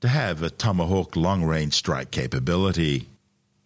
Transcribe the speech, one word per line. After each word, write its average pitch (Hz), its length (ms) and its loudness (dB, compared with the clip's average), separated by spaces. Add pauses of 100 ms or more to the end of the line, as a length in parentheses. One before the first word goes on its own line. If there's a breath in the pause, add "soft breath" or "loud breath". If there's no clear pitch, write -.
to 120 60 2
have 110 340 0
a 85 80 -2
Tomahawk 90 680 0
long-range 80 560 2
strike 65 380 -2
capability. 76 1000 0 (580)